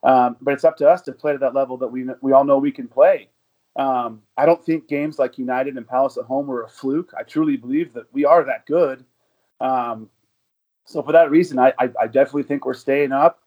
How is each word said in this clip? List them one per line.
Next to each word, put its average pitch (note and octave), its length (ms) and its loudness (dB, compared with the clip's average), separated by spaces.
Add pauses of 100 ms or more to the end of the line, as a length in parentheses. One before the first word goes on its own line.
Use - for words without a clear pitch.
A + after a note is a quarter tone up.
Um, B2 360 2
but C#3 140 -2
it's C#3 80 -10
up E3 140 2
to D3 120 2
us F3 140 2
to C3+ 100 -12
play D3+ 200 -4
to C#3 60 -4
that C3 140 -2
level C3 260 -4
that B2+ 100 -6
we, B2+ 180 -8 (140)
we C3+ 120 -2
all C3+ 120 6
know C#3 140 2
we C#3+ 120 0
can B2+ 160 -12
play. C#3+ 420 2 (460)
Um, A#2+ 480 -4 (140)
I C#3 100 2
don't E3+ 180 2
think D#3+ 220 -4
games D3 320 -6
like B2+ 180 -2
United C3 400 -4
and A2+ 120 -14
Palace B2+ 280 -2
at A2+ 100 -10
home C#3 200 -4
were B2 160 -6
a - 60 -14
fluke. C#3+ 500 -6
I A2+ 60 -10
truly D3+ 320 -2
believe C3 380 -4
that A#2 180 -14
we C#3 120 -2
are D#3 200 6
that B2+ 220 -8
good. C#3+ 380 -2 (560)
Um, A#2+ 480 -4 (760)
so C#3+ 180 -8
for D3+ 80 -6
that C#3 220 6
reason, D#3+ 260 2
I, C3 220 4
I, B2+ 100 -2 (100)
I A2+ 60 0
definitely C3+ 380 0
think C#3+ 200 -6
we're C3 100 -4
staying C#3 360 -2
up. C#3+ 360 2